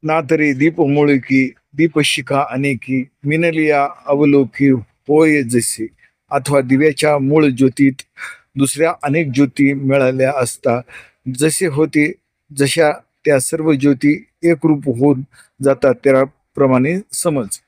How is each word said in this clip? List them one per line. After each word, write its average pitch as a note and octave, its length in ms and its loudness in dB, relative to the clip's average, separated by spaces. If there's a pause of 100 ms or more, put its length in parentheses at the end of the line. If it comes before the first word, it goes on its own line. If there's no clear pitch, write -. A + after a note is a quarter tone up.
ना D#3 180 0
तरी D3+ 340 0
दीप D#3+ 260 0
मुळकी C#3 720 0 (220)
दीपशिखा C#3+ 760 -2
अनेकी, C3 540 -4 (200)
मिनलिया D#3 640 0 (180)
अवलोकी C#3+ 640 2
होय D3 760 0
जसे. A2+ 420 -4 (440)
अथवा C#3 300 0
दिव्याच्या C#3+ 580 2
मूळ C#3+ 300 2
ज्योतीत C3 540 0 (540)
दुसऱ्या C#3+ 360 0 (100)
अनेक D3 300 -2
ज्योती C#3 420 0
मिळाल्या C3 580 0
असता B2 500 -4 (480)
जसे D3+ 380 -2
होते, D3 440 0 (380)
जशा C#3+ 420 0 (320)
त्या C#3+ 160 2
सर्व D#3 320 -2
ज्योती C#3+ 520 0 (180)
एकरूप D#3 460 0
होऊन C3 340 0 (380)
जातात, C3+ 340 2
त्याप्रमाणे C3+ 1080 0 (140)
समज. C#3 540 -6